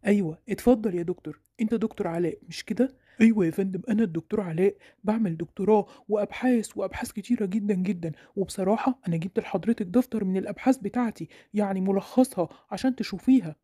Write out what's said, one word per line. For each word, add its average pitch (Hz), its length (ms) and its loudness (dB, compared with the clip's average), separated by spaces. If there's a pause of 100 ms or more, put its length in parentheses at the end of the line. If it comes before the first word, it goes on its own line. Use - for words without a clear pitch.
أيوة، 196 340 2 (100)
اتفضل 220 460 2
يا 175 80 -2
دكتور. 165 380 -8 (200)
أنت 220 120 0
دكتور 214 340 -2
علاء، 165 320 -2 (100)
مش - 160 -14
كده؟ 247 300 -2 (260)
أيوة 214 240 6
يا 165 60 0
فندم، 185 380 -4
أنا 220 140 2
الدكتور 175 380 -4
علاء، 180 340 0 (280)
بعمل 208 340 0
دكتوراه 196 500 0 (220)
وأبحاث، 214 680 0
وأبحاث 190 340 -6
كتيرة 220 340 -2
جدًا، 202 280 -2
جدًا. 180 380 -2 (240)
وبصراحة 196 720 -2
أنا 165 100 0
جبت 185 220 -4
لحضرتك 208 460 -2
دفتر 220 380 0
من 190 140 -2
الأبحاث 233 400 0
بتاعتي، 208 500 -4 (260)
يعني 196 280 0
ملخصها 196 680 2 (220)
عشان 247 240 -2
تشوفيها. 202 680 2